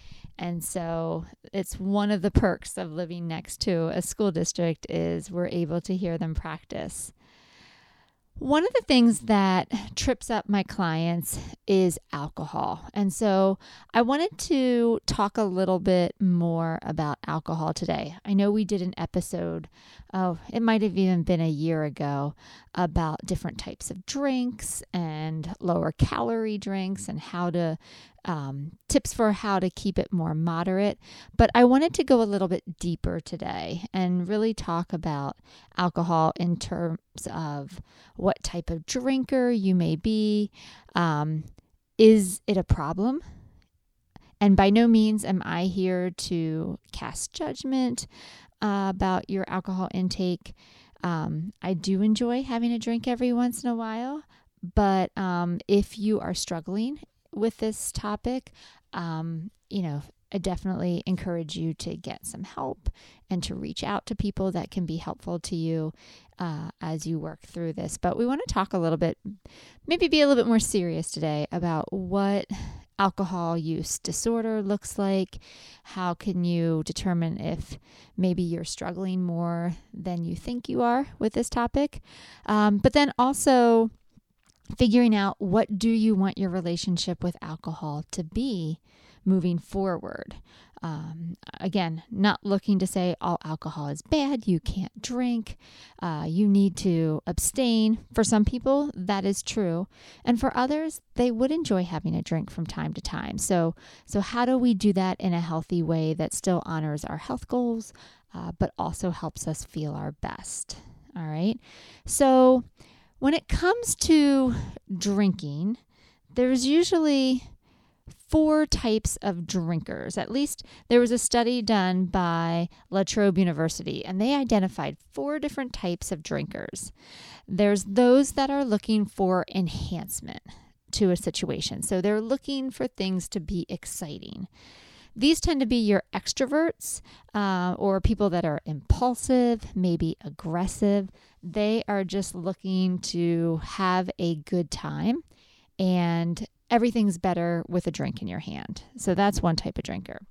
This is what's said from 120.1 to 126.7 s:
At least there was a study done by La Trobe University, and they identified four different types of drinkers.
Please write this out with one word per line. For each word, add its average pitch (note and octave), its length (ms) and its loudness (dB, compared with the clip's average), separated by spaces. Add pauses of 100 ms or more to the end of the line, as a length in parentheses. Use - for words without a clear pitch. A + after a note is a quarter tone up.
At - 140 -6
least C#4+ 340 -2 (240)
there A#3+ 120 8
was A#3+ 100 4
a A#3+ 80 2
study A#3+ 420 2
done F#3 460 2
by E3+ 640 0 (180)
La G3 140 2
Trobe G3 340 2
University, E3+ 680 0
and F#3 140 -6
they B3 160 2
identified F#3+ 640 0 (160)
four C#4+ 260 -4
different C4+ 360 -6
types - 360 -4
of D#3 120 -6
drinkers. - 720 -8 (540)